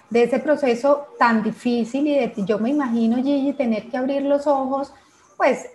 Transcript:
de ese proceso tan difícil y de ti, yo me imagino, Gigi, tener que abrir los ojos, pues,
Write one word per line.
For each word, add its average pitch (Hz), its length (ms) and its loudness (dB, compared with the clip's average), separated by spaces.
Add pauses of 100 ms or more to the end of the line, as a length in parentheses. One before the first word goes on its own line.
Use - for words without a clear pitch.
(100)
de 233 140 4
ese 247 160 0
proceso 285 680 0 (120)
tan 226 240 4
difícil 240 640 -2
y 285 100 2
de 240 100 0
ti, 214 160 -6
yo 202 140 0
me 220 120 -2
imagino, 233 460 0
Gigi, 277 360 0
tener 233 360 -2
que - 80 -8
abrir 277 260 -2
los 285 240 0
ojos, 269 460 -2 (440)
pues, 277 380 0